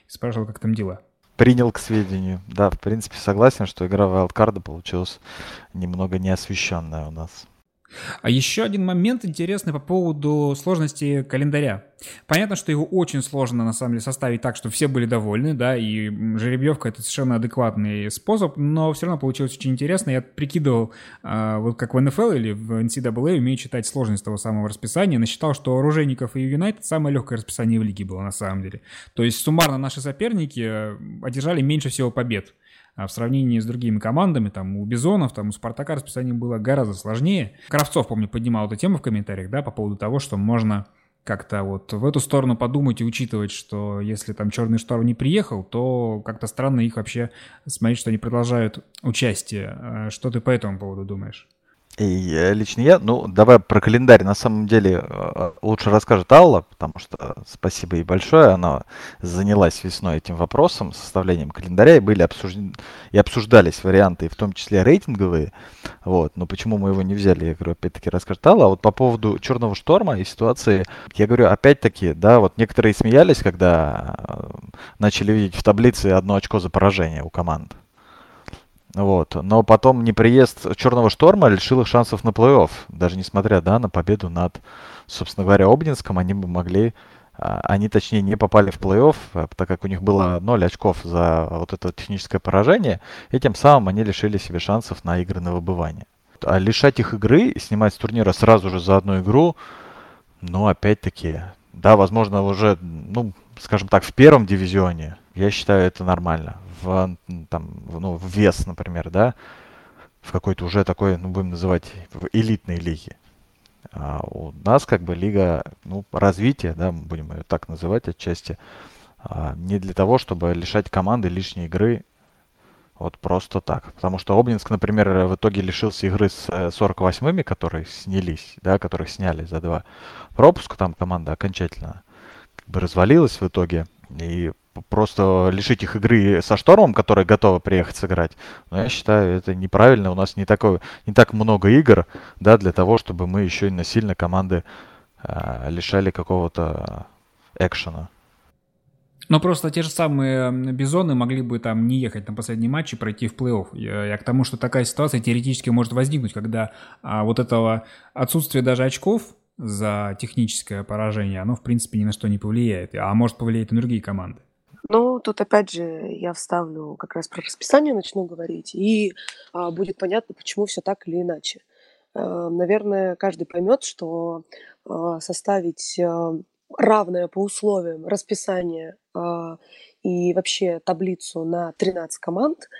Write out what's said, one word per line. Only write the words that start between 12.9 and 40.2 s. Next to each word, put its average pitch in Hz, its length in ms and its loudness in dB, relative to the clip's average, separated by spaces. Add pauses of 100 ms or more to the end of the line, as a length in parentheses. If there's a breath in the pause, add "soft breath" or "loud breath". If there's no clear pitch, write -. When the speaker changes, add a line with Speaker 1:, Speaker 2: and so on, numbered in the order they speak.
Speaker 1:
сложно, 120 440 -2
на 113 80 -2
самом 120 220 -4
деле, 113 60 -4
составить 123 420 -4
так, 123 120 -4
чтобы - 180 -10
все 151 140 -2
были 131 200 0
довольны, 117 480 -2
да, 123 220 0
и, 107 300 -4
м, 110 320 -4
жеребьевка — 127 520 -2
это 110 120 -12
совершенно 127 320 -4
адекватный 107 800 -4
способ, 202 440 -2
но 156 360 0
все 160 140 -8
равно 175 120 -4
получилось 135 400 -4
очень 131 140 -4
интересно. 147 400 -2
Я 127 100 -2
прикидывал, 139 720 -2 (320 loud breath)
а, 110 340 -4
вот 113 200 -4
как 120 160 -8
в 127 40 2
Н 135 80 4
Ф 139 140 -2
Л 233 100 2
или 113 220 -2
в 110 220 -10
Н 113 140 0
С - 100 -8
А 127 100 -4
А 117 120 -4
умеют 131 400 0
считать - 280 -8
сложность 107 360 -4
того 107 120 -6
самого 107 320 -4
расписания, 151 500 -2
насчитал, 139 340 -2
что 131 220 -4
у 131 60 0
Оружейников 143 560 -2
и 131 60 -4
Юнайтед 156 420 -4
самое 151 280 -2
легкое 127 260 -4
расписание 113 420 -2
в - 20 0
лиге 101 220 -4
было, 92 180 -10
на 98 80 -8
самом 95 320 -6
деле. 92 200 -14 (320 loud breath)
То 117 100 -2
есть 117 160 -2
суммарно 151 380 0
наши 135 220 -8
соперники, 151 640 -6
э, 107 320 -6 (260)
одержали 139 380 -4
меньше 143 280 0
всего 123 240 -4
побед. 117 420 -6 (420 soft breath)
А 98 100 -10
в - 60 -12
сравнении 120 460 0
с 110 60 -4
другими 120 340 -4
командами, 127 520 -2
там, 95 260 -10
у 104 80 -8
Бизонов, 131 480 -2
там, 104 160 -8
у 104 40 -6
Спартака 143 420 -10
расписание 127 400 -8
было 120 240 -6
гораздо 117 360 -2
сложнее. 123 580 -4 (160 soft breath)
Кравцов, 143 400 -2
помню, 107 200 -4
поднимал 117 380 -4
эту 104 100 -8
тему 175 220 0
в - 20 -18
комментариях, 101 480 -6
да, 135 140 -6
по 139 80 -10
поводу 104 260 -6
того, 117 220 -4
что 120 180 -8